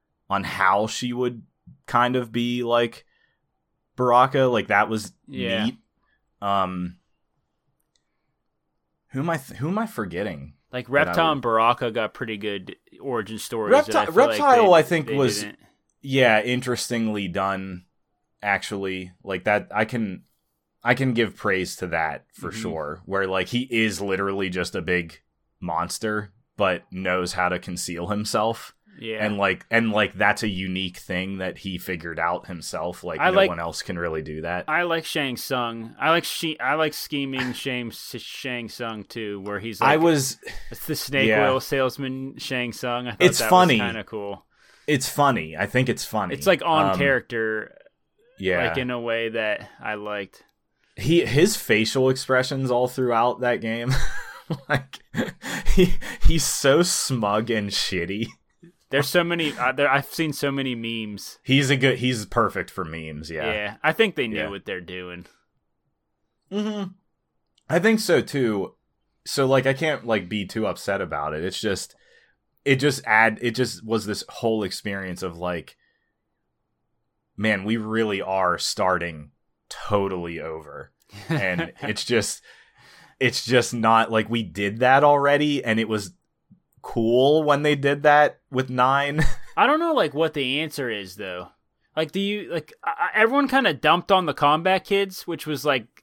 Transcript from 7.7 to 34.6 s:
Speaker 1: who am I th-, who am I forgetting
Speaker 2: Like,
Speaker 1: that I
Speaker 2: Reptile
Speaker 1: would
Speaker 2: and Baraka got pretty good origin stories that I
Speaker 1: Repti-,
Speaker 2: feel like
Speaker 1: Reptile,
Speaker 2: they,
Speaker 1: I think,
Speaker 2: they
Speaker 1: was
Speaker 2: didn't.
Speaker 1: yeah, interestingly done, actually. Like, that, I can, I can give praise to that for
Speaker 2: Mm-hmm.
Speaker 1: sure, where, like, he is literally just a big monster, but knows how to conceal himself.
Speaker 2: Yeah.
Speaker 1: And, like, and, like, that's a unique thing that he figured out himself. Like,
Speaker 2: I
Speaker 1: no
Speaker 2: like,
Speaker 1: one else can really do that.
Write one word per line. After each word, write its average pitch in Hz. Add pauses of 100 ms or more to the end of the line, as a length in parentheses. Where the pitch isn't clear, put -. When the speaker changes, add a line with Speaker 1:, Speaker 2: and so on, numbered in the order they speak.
Speaker 1:
who 127
am 165
I 165
th-, -
who 139
am 196
I 226
forgetting 87 (180)
Speaker 2:
Like, 123
Speaker 1:
that 120
I -
Speaker 2:
Reptile 165
Speaker 1:
would 156
Speaker 2:
and 139
Baraka 117
got 110
pretty 110
good 101 (240)
origin 113
stories 110
that -
I 107
Speaker 1:
Repti-, 165
Speaker 2:
feel - (120)
like - (100)
Speaker 1:
Reptile, 240
Speaker 2:
they, 170
Speaker 1:
I -
think, 156
Speaker 2:
they 147
Speaker 1:
was 113
Speaker 2:
didn't. 104 (420)
Speaker 1:
yeah, 127
interestingly 117
done, 95 (560)
actually. 95 (120)
Like, 95
that, 104
I 107
can, 110 (600)
I 123
can 131
give 113
praise 95
to 92
that 80
for -
Speaker 2:
Mm-hmm. 110
Speaker 1:
sure, 80
where, 95
like, 92
he 120
is 110
literally 98
just 90
a 95
big 87 (380)
monster, 95 (240)
but 92
knows 92
how 90
to 87
conceal 87
himself. 107 (260)
Speaker 2:
Yeah. 110
Speaker 1:
And, 104
like, 95
and, 113
like, 101
that's 104
a 110
unique 92
thing 95
that 92
he 92
figured 85
out 87
himself. 87
Like, 82
Speaker 2:
I 175
Speaker 1:
no 180
Speaker 2:
like, 98
Speaker 1:
one 85
else 82
can 92
really 80
do 78
that. 87